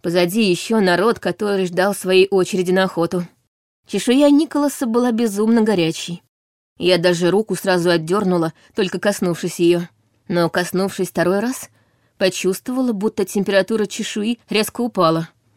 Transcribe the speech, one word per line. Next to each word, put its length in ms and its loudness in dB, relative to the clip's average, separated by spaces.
Позади 400 0
еще 380 0
народ, 400 2
который 480 -2
ждал 260 0
своей 380 2
очереди 400 0
на 140 4
охоту. 420 -2
Чешуя 460 2
Николаса 560 0
была 240 0
безумно 500 2
горячей. 600 -2
Я 180 2
даже 320 2
руку 260 0
сразу 360 0
отдернула, 640 0
только 260 -4
коснувшись 600 -2
ее. 220 4
Но, 220 0
коснувшись 600 -4
второй 320 0
раз, 280 -6
почувствовала, 720 -2
будто 320 -4
температура 640 0
чешуи 540 -6
резко 320 -2
упала. 480 0